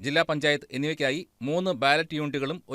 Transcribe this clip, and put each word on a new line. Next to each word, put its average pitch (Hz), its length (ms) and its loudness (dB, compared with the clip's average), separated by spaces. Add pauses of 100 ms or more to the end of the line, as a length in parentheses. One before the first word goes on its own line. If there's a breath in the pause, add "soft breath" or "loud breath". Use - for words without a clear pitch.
ജില്ലാ 147 240 2
പഞ്ചായത്ത് 147 380 2 (100)
എന്നിവയ്ക്കായി 147 440 -2 (260)
മൂന്ന് 170 240 0 (120)
ബാലറ്റ് 151 360 2
യൂണിറ്റുകളും 147 400 -2 (160)